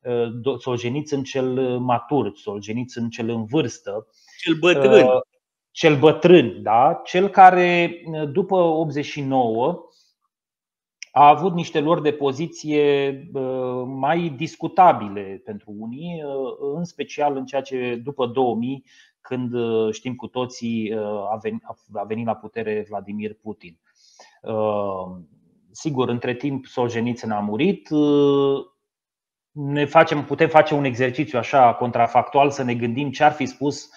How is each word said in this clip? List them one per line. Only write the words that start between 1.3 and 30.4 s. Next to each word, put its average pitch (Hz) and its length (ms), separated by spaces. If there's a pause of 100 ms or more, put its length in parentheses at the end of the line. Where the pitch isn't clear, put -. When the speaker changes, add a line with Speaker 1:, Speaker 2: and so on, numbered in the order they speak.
Speaker 1:
matur, 123 560
Solzhenitsyn 113 760
cel 117 200
în 113 160
vârstă. 110 600 (300)
Speaker 2:
Cel 165 220
bătrân. 139 440
Speaker 1:
Uh, 127 160 (520)
cel 151 280
bătrân, 147 640
da? 127 420
Cel 190 240
care, 180 720 (300)
după 190 240
optzeci 156 500
și - 160
nouă, 131 680 (1200)
a 143 160
avut 156 260
niște 165 260
luări 151 220
de 147 100
poziție, 143 960 (240)
uh, 127 520
mai 143 520
discutabile 107 1080
pentru 104 340
unii, 147 460
uh, 139 500
în 170 80
special 147 540
în 131 80
ceea 135 160
ce, 123 420
după 135 220
două 117 300
mii, 131 300 (360)
când, 123 320
uh, 113 400
știm 123 220
cu 113 120
toții, 117 680
uh, 110 120
a 104 360
ven-, 110 200 (320)
a 101 100
venit 110 220
la 110 100
putere 107 540
Vladimir 104 440
Putin. 104 460 (640)
Uh, 101 760 (540)
sigur, 127 380
între 120 260
timp 135 300
Solzhenitsyn 117 680
a 104 80
murit. 107 500
Uh, 143 760 (840)
ne 147 340
facem, 156 400
putem 151 220